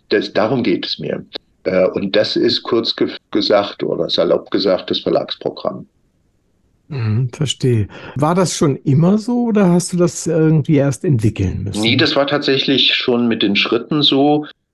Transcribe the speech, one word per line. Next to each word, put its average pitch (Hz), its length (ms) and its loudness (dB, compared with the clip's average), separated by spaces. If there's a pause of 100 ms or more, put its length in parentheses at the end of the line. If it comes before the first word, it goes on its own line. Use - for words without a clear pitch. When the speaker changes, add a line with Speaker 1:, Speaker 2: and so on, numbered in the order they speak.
Speaker 1:
Das, 104 240 0
darum 113 320 0
geht 98 220 -2
es - 140 -6
mir. - 260 -6 (380)
Äh, 92 240 2
und 98 280 -2
das 110 220 0
ist - 260 0
kurz 113 320 -2
ge-, - 140 -2 (220)
gesagt 101 520 0
oder - 260 -4
salopp - 420 0
gesagt - 380 0
das - 100 -2
Verlagsprogramm. - 840 -4 (1040)
Speaker 2:
Mhm, 120 440 -2
verstehe. 123 560 0 (260)
War 151 180 0
das 175 220 0
schon 143 220 0
immer 165 400 4
so 240 300 -2
oder 202 220 4
hast 175 220 2
du 180 60 -2
das 170 280 0
irgendwie 160 500 2
erst 139 280 0
entwickeln 104 600 0
müssen? 98 180 -4
Speaker 1:
Nee, 120 160 2
das 160 180 2
war 143 120 2
tatsächlich 139 640 0
schon 120 340 0
mit 113 160 0
den 101 140 2
Schritten 131 460 0
so. 147 420 2 (280)